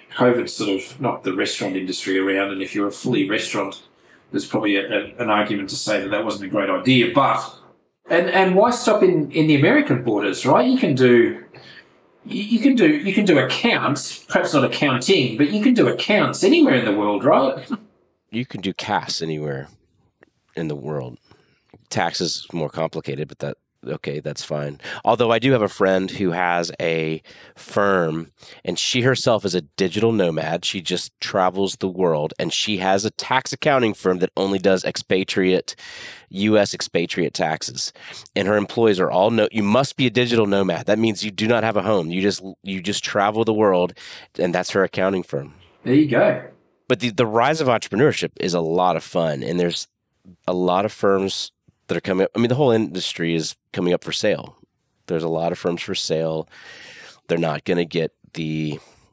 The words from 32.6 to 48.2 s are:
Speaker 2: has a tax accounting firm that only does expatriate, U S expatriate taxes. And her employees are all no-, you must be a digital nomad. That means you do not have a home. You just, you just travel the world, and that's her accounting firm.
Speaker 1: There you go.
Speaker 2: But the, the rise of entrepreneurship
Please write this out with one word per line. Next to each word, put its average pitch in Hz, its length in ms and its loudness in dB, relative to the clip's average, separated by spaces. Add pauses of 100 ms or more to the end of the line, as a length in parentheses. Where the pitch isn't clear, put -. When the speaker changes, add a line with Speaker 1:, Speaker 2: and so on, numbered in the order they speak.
Speaker 2:
has 95 260 2
a 110 60 -2
tax - 420 -2
accounting 131 440 2
firm 92 240 0
that 90 180 0
only 98 220 0
does 92 260 2
expatriate, 95 920 0 (540)
U 107 280 2
S 101 160 2
expatriate 87 600 -2
taxes. - 580 -4 (440)
And 95 120 0
her 104 80 4
employees 104 440 2
are 85 100 2
all 98 220 2
no-, 110 200 2
you 110 120 -2
must 117 340 2
be 135 80 2
a 120 60 2
digital 117 340 2
nomad. 98 400 0
That 107 140 2
means 110 260 0
you 104 60 -6
do 107 160 -2
not 113 160 2
have 110 140 0
a 95 60 0
home. 92 280 0
You 92 100 -2
just, 95 220 0 (180)
you 95 180 -8
just 92 240 -6
travel 107 400 0
the 113 100 2
world, 92 400 2 (440)
and 87 160 0
that's 90 160 -2
her 98 140 2
accounting 92 400 0
firm. 71 320 -10 (280)
Speaker 1:
There 123 120 2
you 151 120 4
go. - 380 0 (420)
Speaker 2:
But 127 120 0
the, 120 100 -4
the 117 160 0
rise 120 340 2
of 143 80 0
entrepreneurship 113 720 0